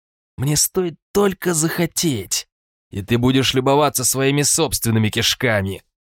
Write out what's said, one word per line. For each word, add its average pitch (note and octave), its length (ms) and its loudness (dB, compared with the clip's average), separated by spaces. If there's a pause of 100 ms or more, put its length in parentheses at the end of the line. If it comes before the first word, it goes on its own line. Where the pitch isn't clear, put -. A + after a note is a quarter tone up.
(360)
Мне D3 200 -2
стоит - 400 -2 (160)
только G3 420 0
захотеть, D#3+ 920 -2 (420)
и G2+ 120 -6
ты A#2 140 0
будешь C3 380 2
любоваться C3+ 500 2
своими C#3 380 0
собственными A2 640 0
кишками». G#2 760 -2 (300)